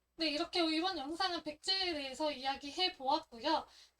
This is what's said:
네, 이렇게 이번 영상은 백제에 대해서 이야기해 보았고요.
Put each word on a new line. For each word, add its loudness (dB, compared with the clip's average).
네, 2
이렇게 0
이번 2
영상은 -2
백제에 -2
대해서 -2
이야기해 -2
보았고요. 0